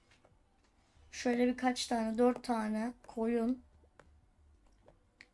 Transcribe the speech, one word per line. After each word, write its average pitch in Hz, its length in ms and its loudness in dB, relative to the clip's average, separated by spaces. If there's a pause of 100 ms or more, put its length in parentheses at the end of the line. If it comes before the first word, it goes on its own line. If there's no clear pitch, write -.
(1120)
Şöyle 247 340 2
birkaç 254 400 0
tane, 220 320 -2
dört 247 260 4
tane 220 480 -2 (220)
koyun. 233 480 0 (1700)